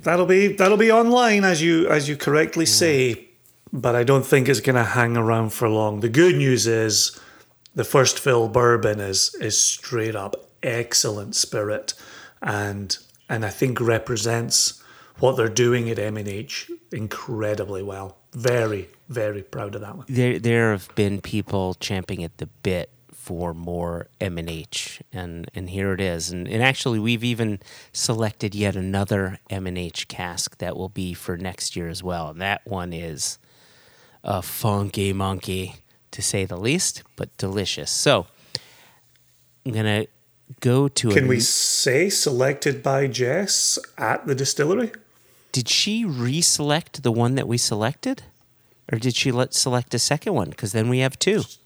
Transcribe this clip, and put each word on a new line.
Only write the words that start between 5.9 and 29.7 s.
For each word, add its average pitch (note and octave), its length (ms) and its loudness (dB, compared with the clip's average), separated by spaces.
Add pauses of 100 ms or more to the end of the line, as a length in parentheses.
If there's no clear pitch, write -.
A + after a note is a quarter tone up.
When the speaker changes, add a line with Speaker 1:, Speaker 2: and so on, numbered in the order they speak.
Speaker 1:
The A2+ 80 0
good D#3+ 280 6
news B2+ 300 2
is A2 520 0 (580)
the C#3 80 -2
first - 340 4
fill A#2+ 300 2
bourbon A2 500 4
is, G2 420 -2
is G#2+ 160 -2
straight A2 600 -2
up - 320 -8 (120)
excellent A#2 760 -2
spirit, G#2+ 580 -4 (480)
and, G2+ 560 -4 (300)
and A2 160 -4
I G2+ 60 -4
think B2+ 300 -2
represents A#2 1000 0 (380)
what C3 160 4
they're A2+ 120 2
doing A#2+ 400 2
at G#2+ 120 -4
M G#2+ 160 -4
and G#2 100 -6
H G#2 420 -10 (220)
incredibly G#2+ 920 -4
well. G2 320 -10 (160)
Very, A2+ 560 0 (200)
very G#2+ 360 -4
proud G#2 320 -10
of G2+ 60 -10
that G#2 140 -14
one. - 120 -16
Speaker 2:
There, B2 320 0
there A#2 320 4
have G2 240 -6
been G2+ 240 2
people F#2+ 540 -2
champing F#2 500 -6
at - 140 -14
the - 80 -10
bit - 440 -4 (240)
for F2 400 -8
more E2+ 540 -6 (120)
M F2+ 180 -4
and E2 100 -8
H, - 540 -10 (100)
and, E2+ 420 -10
and F2+ 160 -8
here G2 220 -2
it F#2 80 -4
is. E2+ 300 -4
And, F2+ 180 -8
and A2 140 0
actually, C3 360 2
we've A2 260 0
even A2+ 360 -2 (320)
selected A2 600 -2
yet G2+ 200 0
another F#2+ 640 -2 (120)
M F#2+ 160 -6
and F2+ 120 -6